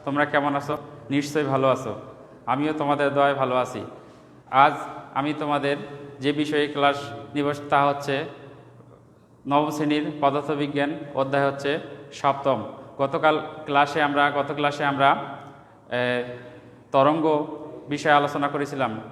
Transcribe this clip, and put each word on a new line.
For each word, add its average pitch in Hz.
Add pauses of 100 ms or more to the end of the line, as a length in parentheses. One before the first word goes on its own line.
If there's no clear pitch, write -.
তোমরা 147
কেমন 143
আছো? 147 (380)
নিশ্চয়ই 147
ভালো 135
আছো। 113 (580)
আমিও 147
তোমাদের 143
দয়ায় 139
ভালো 127
আছি। 117 (680)
আজ 139 (380)
আমি 143 (100)
তোমাদের 143 (480)
যে 143
বিষয়ে 147
ক্লাস 143 (360)
নিব 143 (220)
তা 147 (100)
হচ্ছে 143 (1300)
নবম 147
শ্রেণীর 151 (140)
পদার্থবিজ্ঞান, 143 (300)
অধ্যায় 139
হচ্ছে 139 (480)
সপ্তম। 135 (400)
গতকাল 151 (300)
ক্লাসে 147
আমরা, 143 (140)
গত 143
ক্লাসে 147
আমরা, 139 (880)
এ, - (880)
তরঙ্গ 151 (640)
বিষয়ে 147
আলোচনা 143
করেছিলাম। 143 (200)